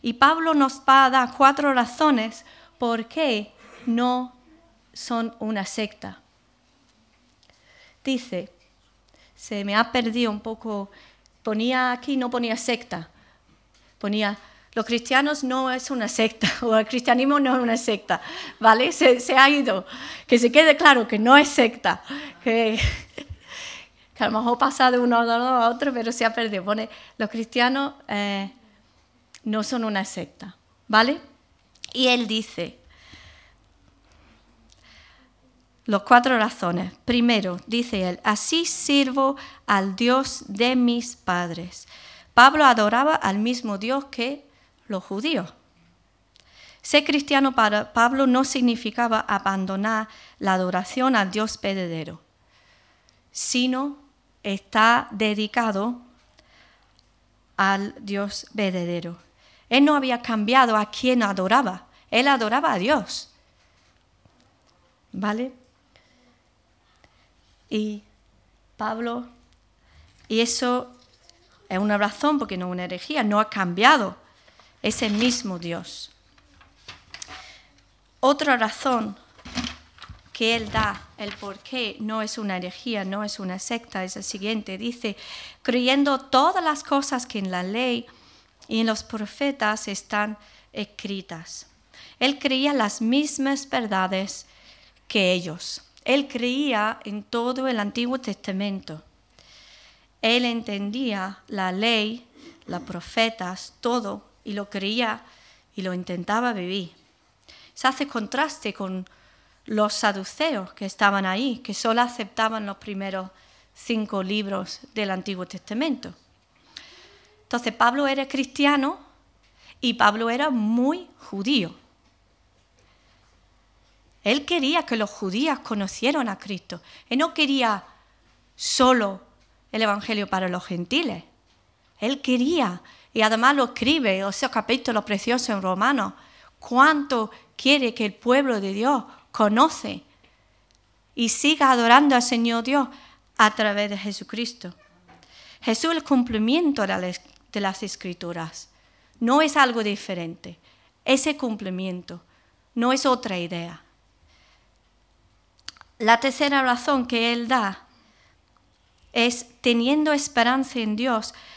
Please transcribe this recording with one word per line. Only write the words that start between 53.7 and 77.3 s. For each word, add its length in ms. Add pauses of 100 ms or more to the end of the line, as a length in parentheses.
está 680
dedicado 880 (1600)
al 420
Dios 540
verdadero. 640 (520)
Él 160
no 100
había 260
cambiado 540
a 140
quien 340
adoraba. 640 (220)
Él 180
adoraba 460
a 60
Dios. 520 (1800)
¿Vale? 420 (2250)
Y 340 (720)
Pablo, 500 (1000)
y 120
eso 520 (760)
es 100
una 200
razón, 420
porque 180
no 100
es 40
una 140
herejía, 380
no 160
ha 100
cambiado. 680 (640)
Es 200
el 120
mismo 460
Dios. 520 (2000)